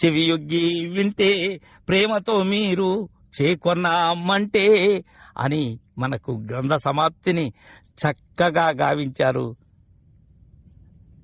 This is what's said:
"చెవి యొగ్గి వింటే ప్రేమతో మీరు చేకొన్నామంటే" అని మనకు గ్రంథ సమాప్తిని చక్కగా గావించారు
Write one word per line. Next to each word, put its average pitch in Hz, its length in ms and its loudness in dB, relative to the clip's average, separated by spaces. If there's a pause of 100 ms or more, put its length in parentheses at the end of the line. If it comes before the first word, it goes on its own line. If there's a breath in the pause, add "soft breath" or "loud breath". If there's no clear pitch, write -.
"చెవి 160 160 2
యొగ్గి 170 680 0
వింటే 196 720 0 (280 soft breath)
ప్రేమతో 208 560 0
మీరు 190 680 0 (320)
చేకొన్నామంటే" 180 1600 2 (340 loud breath)
అని 135 420 -2 (180)
మనకు 127 340 -4
గ్రంథ 120 420 -6
సమాప్తిని 156 800 -2 (260 loud breath)
చక్కగా 165 920 -2 (120)
గావించారు 131 760 -2 (1700)